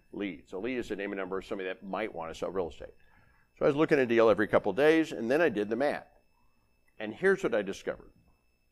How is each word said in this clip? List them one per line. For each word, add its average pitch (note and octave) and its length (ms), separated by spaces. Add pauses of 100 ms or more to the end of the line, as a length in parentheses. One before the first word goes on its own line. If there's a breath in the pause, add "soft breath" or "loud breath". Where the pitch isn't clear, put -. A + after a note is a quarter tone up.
(120)
leads. F#2 420
A G2 40
lead A#2+ 220
is G#2 100
the G#2+ 60
name G2+ 160
and G2 80
number F#2+ 180
of F#2 80
somebody F#2+ 240
that - 140
might G2 320
wanna E2 180
sell F2 160
real F2 200
estate. - 260 (640 soft breath)
So - 60
I - 20
was C#3+ 80
looking D#3 240
at C3 60
a - 20
deal A2+ 200
every G#2 200
couple - 240
of F#2 40
days, D#3 360
and A2+ 180
then C#3 100
I E3+ 100
did G#2 200
the A2 60
math. B2 320 (920)
And G#2+ 160
here's F#3+ 300
what B2+ 100
I G#2+ 80
discovered. F#2 480 (640)